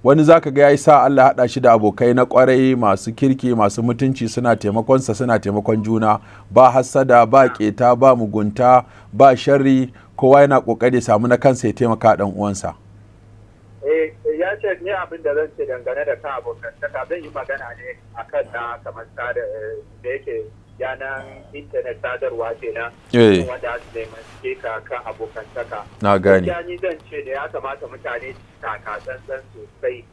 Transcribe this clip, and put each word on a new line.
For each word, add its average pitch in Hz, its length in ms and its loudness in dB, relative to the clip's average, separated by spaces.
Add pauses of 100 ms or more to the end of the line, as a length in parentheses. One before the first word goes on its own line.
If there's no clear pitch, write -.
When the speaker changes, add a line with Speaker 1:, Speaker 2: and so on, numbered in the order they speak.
Speaker 1:
Wani 147 200 4
za 165 160 8
ka 156 100 -4
ga 139 120 0
ya 143 80 8
yi 143 80 4
sa 143 260 6
Allah 135 320 4
haɗa 127 140 2
shi - 100 -6
da 123 160 6
abokai 113 400 2
na 127 100 4
ƙwarai, 131 500 2
masu 107 360 -2
kirki, 131 400 -2
masu 110 320 0
mutunci, 123 460 -2
suna 120 260 -2
taimakonsa, 113 600 -2
suna 123 240 -2
taimakon 104 440 -4
juna. 110 380 0 (280)
Ba 123 220 6
hassada, 127 580 2
ba 135 180 6
Speaker 2:
Na'am. - 120 -4
Speaker 1:
ƙeta, 120 400 0
ba 131 160 6
mugunta, 113 680 0 (260)
ba 131 240 6
sharri. 135 560 0 (240)
Kowa 135 260 6
yana 139 180 4
ƙoƙari 117 360 0
ya 120 60 0
samu 113 260 0
na 123 100 2
kansa 127 300 0
ya 104 60 -2
taimaka 113 420 2
ɗan 101 200 -2
uwansa. 98 400 -6 (1120)
Speaker 2:
Eh, 160 240 -2 (280)
ya 175 200 -4
ce 196 240 -4
ni 185 80 -8
abin 170 320 -10
da 147 120 -4
zan 156 200 -4
ce 156 100 -8
dangane 127 400 -8
da 143 100 -4
kan 135 280 -12
abokantaka, 117 640 -12
zan 165 160 -12
yi 147 80 -20
magana 131 480 -12
ne - 160 -16 (240)
a 117 80 -16
kan 143 240 -6
na 120 320 -12
kamar 113 220 -16 (100)
sada, 120 240 -8
eh, 107 400 -12 (240)
da 123 60 -10
yake 131 340 -10 (340)
yanan 135 460 -12 (320)
intanet 127 480 -18
sadarwa 123 560 -10
kenan. 117 320 -12 (240)
Speaker 1:
Eh. 101 320 4
Speaker 2:
Wanda 120 320 -10
su - 160 -20
taimake 113 680 -14
ka 113 220 -10
kan 123 240 -12
abokantaka. 110 760 -14 (180)
Speaker 1:
Na 101 160 2
gane. 95 280 4
Speaker 2:
Gaskiya 90 220 -8
ni 175 100 -12
zan 175 200 -8 (120)
ce 147 140 -12
da 131 80 -14
ya 139 160 -8
kamata 135 400 -12
mutane 120 480 -14
su - 80 -20 (180)
taka 107 380 -12
tsantsan 131 400 -14 (160)
sosai. 117 580 -12